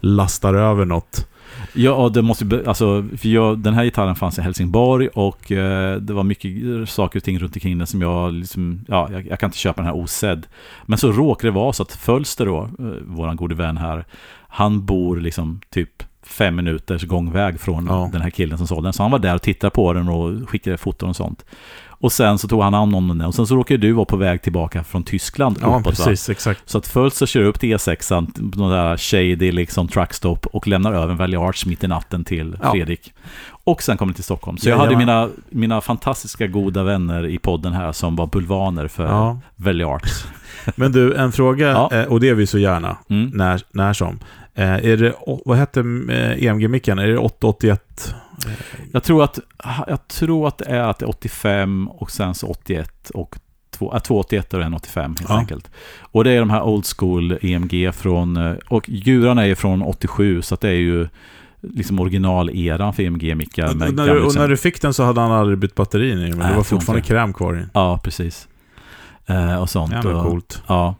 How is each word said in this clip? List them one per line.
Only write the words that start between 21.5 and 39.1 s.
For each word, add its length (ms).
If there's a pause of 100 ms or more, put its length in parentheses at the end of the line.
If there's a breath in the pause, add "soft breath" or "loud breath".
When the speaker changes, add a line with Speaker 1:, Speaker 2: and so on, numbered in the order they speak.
Speaker 2:
Och 140
sen 260
så 100
tog 140
han 120
hand 220
om 120
den 120
och 140
sen 120
så 100
råkade 220
du 140
vara 120
på 120
väg 260
tillbaka 420
från 180
Tyskland 580
Speaker 1:
Ja, 60
Speaker 2:
uppåt, 320
va? 60
Speaker 1:
precis, 240
exakt. 360
Speaker 2:
Så 140
att 80
Fölster 400
kör 160
upp 180
till 120
E 60
sexan, 580
någon 340
där 260
shady 560
liksom 360
truckstop 580
och 200
lämnar 260
över 200
en 40
Valley 240
Arch 260
mitt 180
i 40
natten 360
till 380
Speaker 1:
Ja. 80
Speaker 2:
Fredrik. 420 (520 loud breath)
Och 180
sen 140
kom 120
det 60
till 100
Stockholm. 340
Så 100
jag 100
Speaker 1:
Jajamän. 80
Speaker 2:
hade 120
mina, 300 (220)
mina 300
fantastiska 680
goda 360
vänner 440
i 120
podden 340
här 200
som 240
var 100
bulvaner 600
för 180
Speaker 1:
Ja. 340 (160 loud breath)